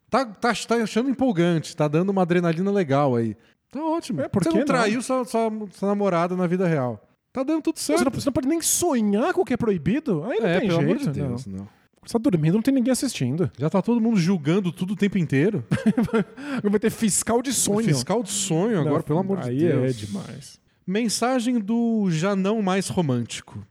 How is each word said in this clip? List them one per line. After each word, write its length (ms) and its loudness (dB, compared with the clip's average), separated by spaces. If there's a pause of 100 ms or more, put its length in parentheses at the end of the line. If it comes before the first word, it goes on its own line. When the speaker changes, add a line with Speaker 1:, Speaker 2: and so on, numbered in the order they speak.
(100)
Speaker 1:
Tá, 160 2
tá, 280 -2
tá 220 -2
achando 320 0
empolgante, 680 0
tá 100 2
dando 240 2
uma 120 2
adrenalina 480 0
legal 440 2
aí. 220 0 (340)
Tá 140 -8
ótimo. 380 -2
Speaker 2:
É, 60 -4
por 140 0
Speaker 1:
Você 60 2
Speaker 2:
que 80 2
Speaker 1:
não 40 4
Speaker 2:
não? 60 0
Speaker 1:
traiu 340 2
sua, 240 -2
sua, 260 -2 (200)
sua 180 -4
namorada 480 0
na 100 0
vida 200 0
real. 400 -2 (260)
Tá 120 -4
dando 180 0
tudo 160 -4
Speaker 2:
Você 180 0
Speaker 1:
certo. 100 4
Speaker 2:
não, 140 -2
você 80 -8
não 40 2
pode 160 -2
nem 120 0
sonhar 720 2
com 100 2
o 20 -6
que 100 -2
é 20 0
proibido? 680 0
Aí 160 -2
não 80 2
Speaker 1:
É, 120 2
Speaker 2:
tem 80 0
Speaker 1:
pelo 120 2
Speaker 2:
jeito, 120 2
Speaker 1:
amor 60 0
de 120 -2 (100)
Deus, 260 -6
Speaker 2:
não. 140 -10
Speaker 1:
não. 80 -12 (360)
Speaker 2:
Você 100 -14
tá 40 0
dormindo, 360 2
não 80 2
tem 120 2
ninguém 160 2
assistindo. 640 -2
Speaker 1:
Já 140 -2
tá 100 2
todo 200 0
mundo 180 2
julgando 540 2
tudo 220 -6
o 20 -4
tempo 200 0
inteiro. 480 0 (520)
Speaker 2:
<laughs> 520 -4
Vai 120 2
ter 100 0
fiscal 520 0
de 100 -4
sonho. 320 0
Speaker 1:
Fiscal 380 0
de 100 -10
sonho 480 0
agora, 160 2
Speaker 2:
Não, 60 0
Speaker 1:
pelo 160 0
amor 220 -2
de 100 -4
Speaker 2:
aí 80 -2
Speaker 1:
Deus. 320 2
Speaker 2:
é 160 -6
demais. 540 -12 (260)
Speaker 1:
Mensagem 760 0
do 500 0
já 240 0
não 280 0
mais 260 0
romântico. 840 -4